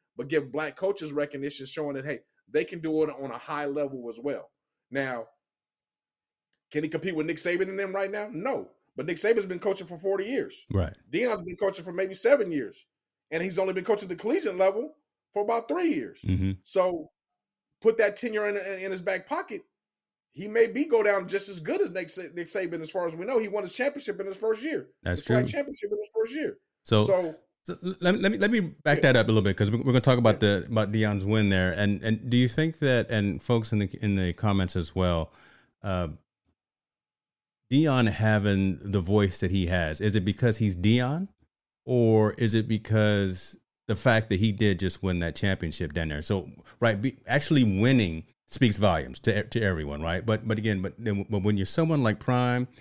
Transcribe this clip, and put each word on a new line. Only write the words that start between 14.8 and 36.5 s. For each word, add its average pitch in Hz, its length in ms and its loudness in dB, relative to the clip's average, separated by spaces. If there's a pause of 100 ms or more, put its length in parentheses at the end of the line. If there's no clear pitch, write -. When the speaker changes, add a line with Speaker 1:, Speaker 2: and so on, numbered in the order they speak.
Speaker 1:
for 208 100 -2
about 226 260 -2
three 339 240 0
years. 117 320 -6
Speaker 2:
Mm-hmm. 92 260 2 (120)
Speaker 1:
So 180 460 0 (720)
put 220 200 4
that 202 180 2
tenure 214 320 -2
in, 202 80 -2
in, 190 280 -6
in 190 60 -6
his 185 100 -6
back 185 280 -4
pocket. 285 320 -6 (720)
He 208 160 -10
may 226 180 6
be 226 160 -2
go 233 200 4
down 196 260 2
just 190 180 -4
as 185 140 -12
good 269 180 -2
as 320 120 0
Nick 175 180 -6
Sa-, 180 140 -10 (100)
Nick 170 140 -8
Saban, 170 340 -4
as 160 80 -10
far 180 160 -2
as 160 100 -4
we 175 100 -8
know. 247 140 2
He 220 80 0
won 196 160 -4
his 180 100 -10
championship 254 460 -4
in 190 80 -8
his 196 80 -8
first 220 260 -2
year. 269 260 -6 (160)
Speaker 2:
That's 90 220 -4
Speaker 1:
The 120 100 2
swac 127 80 4
Speaker 2:
true. 127 40 -2
Speaker 1:
championship 285 460 -6
in - 40 -2
his - 160 -8
first 226 220 -2
year. 269 220 -6 (260)
Speaker 2:
So, 214 220 4
Speaker 1:
So, 180 300 0 (280)
Speaker 2:
so - 180 -10
l-, 185 200 -8
let 180 140 4
me, 233 40 -2
let 196 140 2
me, 220 60 -4
let 208 120 2
me 233 80 2
back 151 380 0
Speaker 1:
Yeah. 143 160 6
Speaker 2:
that - 20 6
up 113 120 4
a - 20 4
little 110 120 6
bit, 98 140 2
'cause 104 160 2
we, 117 60 0
we're 135 80 -4
gonna 127 160 4
talk 127 160 4
about 110 260 4
Speaker 1:
Yeah. 101 160 4
Speaker 2:
the, 76 60 -6
about 107 260 0
Deion's 104 340 0
win 107 220 4
there. 92 240 4
And, 101 320 0
and 110 260 -2
do 120 60 2
you 123 140 4
think 156 300 -2
that, 127 300 2
and 101 320 0
folks 113 300 0
in 107 80 2
the, 98 100 0 (120)
in 101 160 2
the 90 160 0
comments 98 420 0
as 87 180 -4
well, 87 380 0 (520)
uh, 90 260 -4 (1600)